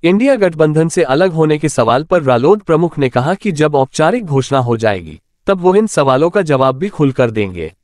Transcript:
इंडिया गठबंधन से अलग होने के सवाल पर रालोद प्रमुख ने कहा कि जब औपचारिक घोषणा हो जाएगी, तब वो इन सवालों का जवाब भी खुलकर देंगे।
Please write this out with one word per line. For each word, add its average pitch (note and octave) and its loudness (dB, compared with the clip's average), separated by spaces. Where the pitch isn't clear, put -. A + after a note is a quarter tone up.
इंडिया A3 2
गठबंधन D#3 2
से F3 -2
अलग D#3 0
होने D#3 0
के D3+ -2
सवाल B2 0
पर F3 0
रालोद C3+ 2
प्रमुख E3 -2
ने C#3 0
कहा C3 -2
कि G3 -4
जब D3 -2
औपचारिक D#3+ 0
घोषणा C3+ -2
हो A#2+ -2
जाएगी, F#2+ -4
तब G3 0
वो F3+ 2
इन A3 2
सवालों C#3+ 0
का G3+ 0
जवाब C3+ 0
भी E3+ -6
खुलकर C3+ 0
देंगे। F#2 -6